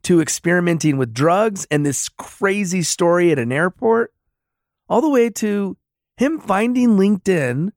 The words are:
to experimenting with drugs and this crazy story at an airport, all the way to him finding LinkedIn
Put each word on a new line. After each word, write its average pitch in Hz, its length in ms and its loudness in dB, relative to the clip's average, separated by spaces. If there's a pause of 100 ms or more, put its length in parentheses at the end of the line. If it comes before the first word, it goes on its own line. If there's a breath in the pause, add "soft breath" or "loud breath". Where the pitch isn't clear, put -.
to 175 160 4
experimenting 170 760 0
with 127 160 -2
drugs 175 600 0
and 147 120 0
this 143 240 -4
crazy 196 720 -4
story 175 500 2
at 143 60 2
an 120 120 -2
airport, 208 640 -2 (760)
all 214 120 2
the 311 100 0
way 240 180 4
to 202 480 -4 (400)
him 302 220 0
finding 240 520 0
LinkedIn 190 880 0